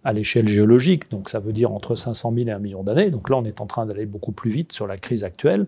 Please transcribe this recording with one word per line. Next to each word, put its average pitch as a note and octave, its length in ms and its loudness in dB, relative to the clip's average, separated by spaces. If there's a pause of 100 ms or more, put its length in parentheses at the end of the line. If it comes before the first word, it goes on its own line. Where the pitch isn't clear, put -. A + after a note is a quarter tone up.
à B2 100 0
l'échelle G#2+ 340 2
géologique, A#2 640 6
donc G2 200 -8
ça A2+ 100 -4
veut G#2+ 140 -6
dire A2+ 180 2
entre G#2+ 240 -4
cinq A#2 180 -6
cent A#2 160 -4
mille A#2 200 0
et - 20 -4
un G2+ 80 -6
million F#2+ 240 -8
d'années. D3+ 260 2
Donc B2 220 -2
là, C3+ 60 4
on A#2+ 80 -2
est G#2+ 140 -8
en G#2 60 -8
train A2 220 -4
d'aller G#2 180 -6
beaucoup G2+ 280 -8
plus A2+ 180 -4
vite D3+ 200 -4
sur - 140 -6
la G2 120 -8
crise G#2+ 260 -4
actuelle. E3+ 440 0